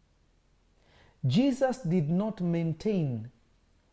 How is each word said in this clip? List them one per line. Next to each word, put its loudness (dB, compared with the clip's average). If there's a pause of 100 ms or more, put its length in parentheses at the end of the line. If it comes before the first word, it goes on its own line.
(1300)
Jesus 2
did 0
not -2
maintain -2 (640)